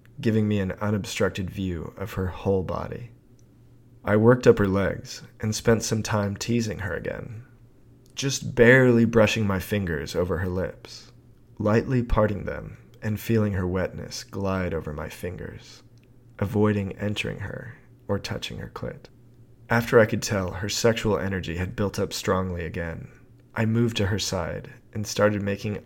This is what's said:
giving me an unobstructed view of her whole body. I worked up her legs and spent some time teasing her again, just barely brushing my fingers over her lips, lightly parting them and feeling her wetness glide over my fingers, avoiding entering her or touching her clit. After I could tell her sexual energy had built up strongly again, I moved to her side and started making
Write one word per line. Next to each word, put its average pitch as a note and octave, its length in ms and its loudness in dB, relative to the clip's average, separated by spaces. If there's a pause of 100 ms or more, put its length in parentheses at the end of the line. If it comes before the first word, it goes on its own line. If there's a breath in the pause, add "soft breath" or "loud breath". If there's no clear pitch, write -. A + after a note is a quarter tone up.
(220)
giving A2 260 2
me G#2 120 2
an F#2 140 -2
unobstructed G2+ 760 -2
view F2+ 480 -6
of G2 160 -10
her F#2+ 140 -2
whole F#2+ 340 0
body. E2 480 -8 (960)
I G2+ 100 2
worked A#2+ 300 6
up A#2+ 140 8
her G2+ 80 4
legs - 560 -2 (160)
and A2 160 -2
spent A2+ 260 2
some A2 220 -2
time G2+ 340 -2
teasing A#2 420 -2
her F2+ 140 -4
again, - 520 -8 (680)
just C3 400 -4
barely A#2+ 520 8
brushing A2 420 4
my G2 100 2
fingers F2 580 -2
over F2 220 0
her F#2 120 -2
lips, - 640 -8 (460)
lightly A#2 460 2
parting G#2+ 400 2
them - 340 -10 (240)
and G#2+ 180 -4
feeling G#2+ 340 2
her F#2 120 -2
wetness - 580 -4
glide F#2+ 520 -4
over D2+ 180 -6
my D#2 160 -10
fingers, - 720 -12 (560)
avoiding G2+ 600 2
entering - 420 -6
her - 380 -10 (300)
or G2+ 120 -2
touching - 400 -10
her - 160 -12
clit. - 300 -10 (640)
After A#3 280 4
I G#2+ 60 10
could G#2 160 -2
tell F#2+ 300 -2
her G2+ 180 -8
sexual A2 480 0
energy F2 380 -4
had F2+ 200 -6
built G2+ 220 -2
up F#2+ 160 -2
strongly F#2 520 -2
again, E2+ 420 -8 (480)
I A2 100 0
moved A2+ 320 2
to G2+ 100 2
her G2 120 -2
side - 500 -4 (240)
and G#2+ 140 -6
started G#2 340 2
making G2+ 440 -4